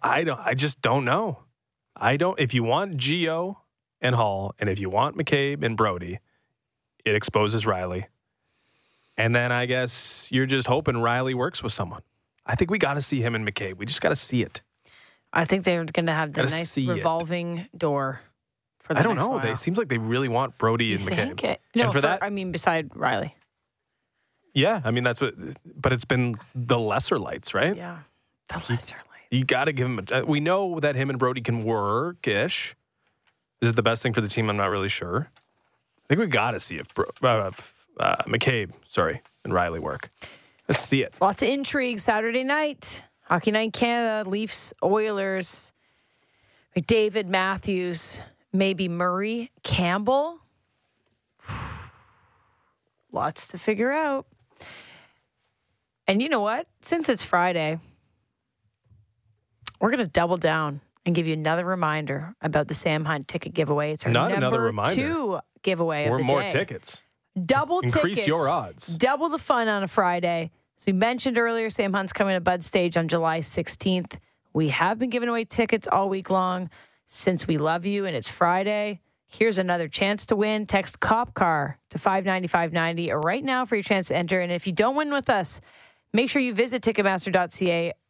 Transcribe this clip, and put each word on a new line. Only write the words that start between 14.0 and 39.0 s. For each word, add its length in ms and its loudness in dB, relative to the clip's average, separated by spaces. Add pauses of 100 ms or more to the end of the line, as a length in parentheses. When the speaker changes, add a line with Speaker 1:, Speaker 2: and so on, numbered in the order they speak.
Speaker 1:
gotta 160 2
see 260 -2
it. 180 -8 (720)
Speaker 2:
I 140 2
think 180 0
they're 220 2
gonna 280 0
have 200 -2
the 80 -2
Speaker 1:
Gotta 120 2
Speaker 2:
nice 180 -2
Speaker 1:
see 160 0
it. 60 0
Speaker 2:
revolving 840 -2
door 440 -2 (640)
for 120 -4
the 60 2
Speaker 1:
I 40 6
don't 120 4
Speaker 2:
next 120 0
Speaker 1:
know. 120 0
They 100 -2
Speaker 2:
while. 60 -2
Speaker 1:
seems 220 -2
like 100 0
they 100 -2
really 300 0
want 300 -2
Brodie 300 2
Speaker 2:
You 100 0
Speaker 1:
and 100 -4
McCabe. 320 -2
Speaker 2:
think? 200 -2 (140)
No, 120 4
Speaker 1:
And 80 2
for 60 4
Speaker 2:
for, 20 0
Speaker 1:
that, 220 2
Speaker 2:
I 60 -2
mean, 220 -4
beside 380 0
Rielly. 420 -2 (1200)
Speaker 1:
Yeah, 320 4
I 60 0
mean, 120 0
that's 180 2
what, 120 -2 (320)
but 260 -2
it's 140 -2
been 300 2 (180)
the 260 2
lesser 400 0
lights, 340 -8
right? 220 2
Speaker 2:
Yeah, 240 -12 (500)
the 60 -8
Speaker 1:
You, 200 -4
Speaker 2:
lesser 220 -6
lights. 340 -20
Speaker 1:
you 140 2
gotta 280 2
give 140 0
him 120 -4 (120)
a, 100 2
uh, 40 -2
we 140 2
know 420 0
that 140 2
him 140 -2
and 80 -4
Brodie 240 0
can 220 -2
work-ish. 1120 0 (840)
Is 80 4
it 60 2
the 80 2
best 200 2
thing 100 0
for 80 2
the 80 0
team? 200 0
I'm 80 0
not 120 2
really 200 0
sure. 440 -4
I 760 -20
think 100 4
we 80 2
gotta 320 0
see 160 -8
if 180 -12
Bro-, 160 -2 (140)
uh, 280 2
if, 360 -20 (120)
uh, 160 2 (120)
McCabe, 440 0 (160)
sorry, 340 0 (220)